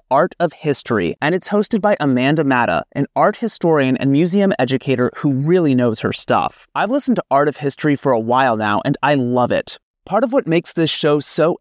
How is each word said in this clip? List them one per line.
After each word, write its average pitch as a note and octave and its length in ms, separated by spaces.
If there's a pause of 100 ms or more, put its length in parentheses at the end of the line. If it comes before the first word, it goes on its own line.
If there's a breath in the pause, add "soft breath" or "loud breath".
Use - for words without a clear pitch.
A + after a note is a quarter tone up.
(120)
Art D#3 280
of E3+ 120
History, A2+ 680
and D3+ 120
it's F3+ 160
hosted G#3 300
by G#3 220
Amanda C#3 420
Matta, A#2+ 480
an C#3 240
art E3+ 220
historian D#3 580
and C#3 160
museum F3+ 480
educator B2+ 560
who C#3 320
really E3 260
knows B2 280
her G2+ 100
stuff. - 640
I've F#3 160
listened C4 240
to F3 160
Art C#3+ 160
of C#3+ 100
History C#3+ 380
for C3+ 160
a A#2 80
while A#2+ 380
now, G#2+ 260
and C#3 180
I D3 140
love B2 380
it. - 260 (260)
Part A3 180
of A#3+ 80
what C4+ 140
makes E3 280
this D#3+ 180
show D3 280
so D#3+ 420